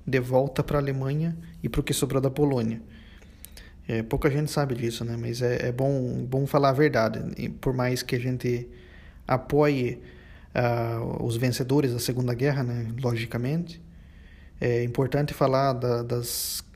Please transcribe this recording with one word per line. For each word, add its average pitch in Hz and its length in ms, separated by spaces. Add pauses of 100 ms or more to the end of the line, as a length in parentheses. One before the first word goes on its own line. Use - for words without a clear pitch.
de 131 160
volta 127 420
pra 147 160
Alemanha 139 580 (260)
e - 60
pro - 140
que 151 100
sobrou 135 280
da 135 100
Polônia. 127 520 (1040)
É, 113 160
pouca 135 280
gente 147 200
sabe 139 240
disso, 117 300
né? 117 120
Mas 117 240
é, 123 280
é 123 40
bom, 127 520
bom 135 220
falar 139 240
a - 20
verdade. 117 480 (160)
E - 120
por - 240
mais 123 300
que - 140
a 117 40
gente 123 480 (580)
apoie, 139 760 (520)
ah, 117 480 (200)
os 117 160
vencedores 127 560
da 120 80
Segunda 123 340
Guerra, 139 300
né? 120 240 (120)
Logicamente, 123 800 (800)
é 120 240
importante 139 500
falar 135 380
da, 120 320
das, - 600 (120)